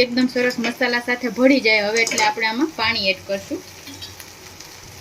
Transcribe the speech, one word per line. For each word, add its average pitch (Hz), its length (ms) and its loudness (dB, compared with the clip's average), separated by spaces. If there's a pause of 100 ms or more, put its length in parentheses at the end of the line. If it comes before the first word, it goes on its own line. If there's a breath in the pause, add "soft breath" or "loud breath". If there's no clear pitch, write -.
એકદમ 254 300 2
સરસ 247 260 0
મસાલા 240 480 0
સાથે 247 220 -2
ભળી 247 360 4
જાય 220 220 4
હવે, 220 140 0
એટલે 220 220 0
આપણે 220 240 0
આમાં 254 300 0
પાણી 220 340 0
એડ 185 160 -4
કરશું. 196 320 -6 (1400)